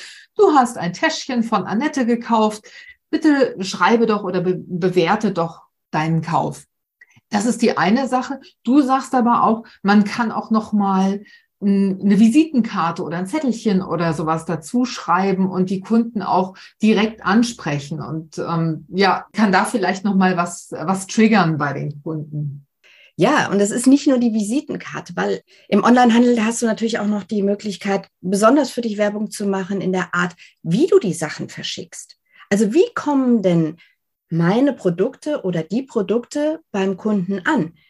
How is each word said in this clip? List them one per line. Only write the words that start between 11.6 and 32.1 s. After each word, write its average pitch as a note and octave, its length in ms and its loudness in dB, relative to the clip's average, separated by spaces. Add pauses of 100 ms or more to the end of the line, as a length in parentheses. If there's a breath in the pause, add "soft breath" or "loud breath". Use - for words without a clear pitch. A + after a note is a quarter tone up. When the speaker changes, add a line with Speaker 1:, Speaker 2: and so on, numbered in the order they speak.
Speaker 1:
n-, G3 400 2
eine G3+ 180 4
Visitenkarte A3+ 840 2
oder E3 140 -6
ein F#3 100 -4
Zettelchen A3+ 540 -2
oder E3 320 -2
sowas D#3+ 320 -4
dazu G#3 400 -4
schreiben F#3+ 640 0
und F#3 200 0
die F#3 120 -4
Kunden A3+ 400 0
auch F#3+ 340 -2 (260 loud breath)
direkt G#3+ 440 2
ansprechen D#3+ 760 -2
und, D#3+ 380 -10
ähm, E3 500 -4
ja, F#3 440 0
kann G#3 180 2
da G3 140 4
vielleicht - 380 -2
noch G3 120 0
mal F#3 220 4
was, - 340 -6
was F#3+ 360 -4
triggern G3 500 4
bei C#3+ 160 -2
den D3 280 -10
Kunden. D3+ 640 -8 (520 soft breath)
Speaker 2:
Ja, A3+ 340 2
und G3+ 80 2
es G3+ 120 0
ist A#3+ 160 -4
nicht C#4 200 6
nur C4 100 4
die A#3+ 160 0
Visitenkarte, F#3+ 840 -6
weil F#3+ 260 -4 (260 soft breath)
im G3+ 160 2
Onlinehandel A#3+ 600 6
hast A3+ 180 -2
du A#3+ 40 0
natürlich A3 320 -2
auch G#3 100 -4
noch G#3 160 -2
die G3+ 200 -4
Möglichkeit, G3 640 -4 (140)
besonders A3 500 2
für A#3+ 100 -6
dich G#3+ 160 -4
Werbung G#3 320 -4
zu - 160 -8
machen F#3+ 360 -2
in F3+ 100 -2
der F#3 240 -4
Art, F3 180 -2 (300 soft breath)
wie A3 240 2
du G4+ 100 0
die F3+ 160 -4
Sachen D3+ 360 -8
verschickst. - 680 -14 (320 soft breath)